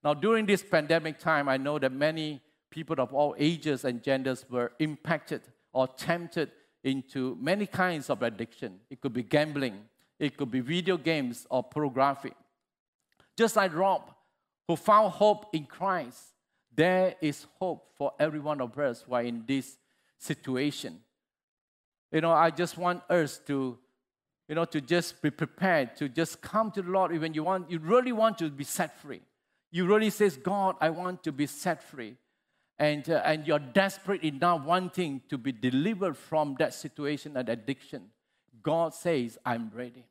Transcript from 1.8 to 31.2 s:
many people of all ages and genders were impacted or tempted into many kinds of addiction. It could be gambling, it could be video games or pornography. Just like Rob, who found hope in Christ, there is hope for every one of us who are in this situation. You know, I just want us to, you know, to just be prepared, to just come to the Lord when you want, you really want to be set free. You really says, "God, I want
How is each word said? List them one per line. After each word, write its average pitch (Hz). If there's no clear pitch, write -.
many 151
people 160
of 131
all 147
ages 147
and 120
genders 131
were 120
impacted 156
or 131
tempted 170
into 131
many 190
kinds 175
of 113
addiction. 113
It 131
could 131
be 120
gambling, 143
it 147
could 135
be 127
video 170
games 143
or 127
pornography. 135
Just 226
like 190
Rob, 185
who 170
found 208
hope 208
in 151
Christ, 175
there 175
is 147
hope 180
for 143
every 151
one 147
of 117
us 127
who 123
are 120
in 117
this 135
situation. 135
You 156
know, 165
I 165
just 165
want 175
us 170
to, 131
you 151
know, 170
to 156
just 170
be 151
prepared, 156
to 143
just 156
come 214
to 196
the 175
Lord 185
when 160
you 156
want, 175
you 170
really 240
want 220
to 160
be 139
set -
free. 131
You 175
really 214
says, 196
"God, 190
I 160
want 180